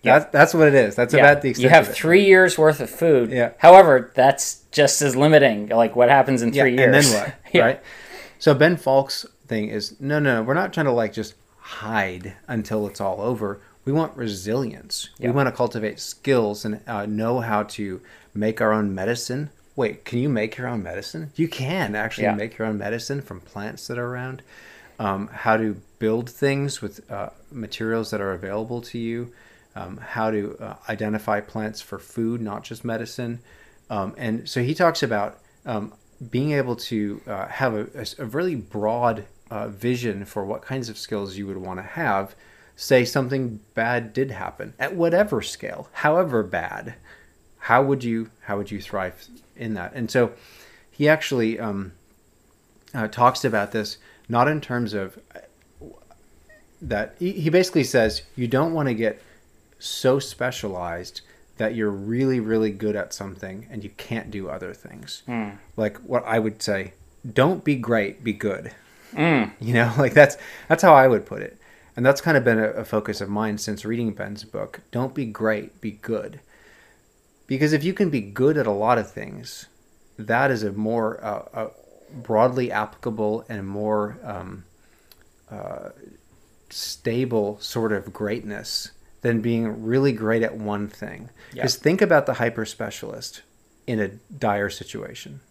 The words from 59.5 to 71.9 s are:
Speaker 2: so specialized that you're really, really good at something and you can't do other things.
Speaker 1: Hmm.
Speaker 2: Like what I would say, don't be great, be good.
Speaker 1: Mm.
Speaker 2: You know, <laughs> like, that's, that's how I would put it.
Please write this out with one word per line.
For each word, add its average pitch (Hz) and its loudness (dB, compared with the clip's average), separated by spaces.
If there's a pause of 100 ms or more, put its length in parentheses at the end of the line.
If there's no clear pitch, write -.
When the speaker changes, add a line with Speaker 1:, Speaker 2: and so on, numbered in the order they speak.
Speaker 2:
so - 0
specialized 92 -8 (380)
that 117 -2
you're 107 0
really, 117 -2
really 110 0
good 104 -4
at 98 -8
something 98 -14
and 107 -12
you 98 -14
can't - -10
do 95 -10
other 90 -12
things. - -18
Speaker 1:
Hmm. 113 -8 (260)
Speaker 2:
Like 107 -4
what 120 -4
I 113 0
would 110 -4
say, 98 -4 (360)
don't 156 2
be 143 0
great, 110 -2
be 110 -2
good. - -6 (400)
Speaker 1:
Mm. 147 0
Speaker 2:
You 117 -4
know, 117 4
<laughs> 135 0
like, 135 2
that's, 147 8 (320)
that's 165 2
how 175 10
I 135 10
would 110 2
put 104 -10
it. - -14 (360)